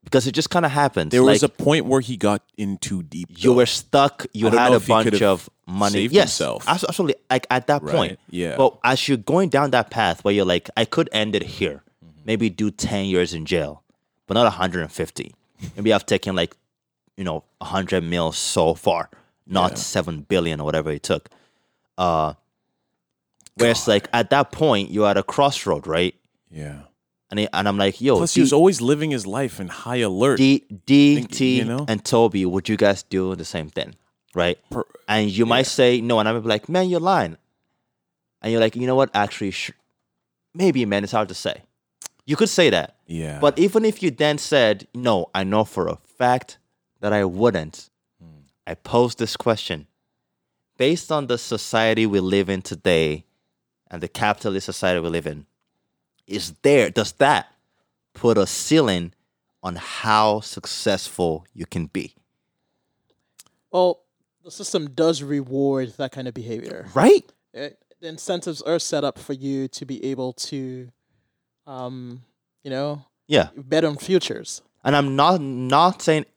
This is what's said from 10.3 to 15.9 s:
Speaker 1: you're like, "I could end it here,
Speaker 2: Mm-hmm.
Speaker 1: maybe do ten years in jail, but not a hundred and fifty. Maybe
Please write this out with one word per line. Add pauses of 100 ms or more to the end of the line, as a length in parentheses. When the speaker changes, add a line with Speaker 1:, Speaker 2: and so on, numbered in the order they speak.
Speaker 1:
you're
like,
"I
could
end
it
here, (220)
Speaker 2:
Mm-hmm.
Speaker 1:
maybe
do
ten
years
in
jail, (440)
but
not
a
hundred
and
fifty. (420)
Maybe